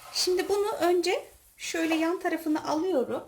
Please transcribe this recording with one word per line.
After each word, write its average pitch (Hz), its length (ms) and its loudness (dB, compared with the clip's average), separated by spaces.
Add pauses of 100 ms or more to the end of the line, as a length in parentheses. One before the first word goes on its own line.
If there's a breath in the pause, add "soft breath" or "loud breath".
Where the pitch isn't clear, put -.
(140)
Şimdi 370 360 0
bunu 403 220 2
önce 359 540 2 (320)
şöyle 330 380 -2
yan 330 240 0
tarafını 320 480 -2
alıyorum 294 600 0